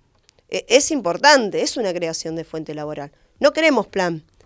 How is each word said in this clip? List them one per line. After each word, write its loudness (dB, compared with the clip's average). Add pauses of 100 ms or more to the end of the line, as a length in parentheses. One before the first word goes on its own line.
(500)
eh, -6
es 4
importante, 2
es -4
una -2
creación -6
de -8
fuente -10
laboral. -10 (300)
No 4
queremos 2
plan, -2 (220)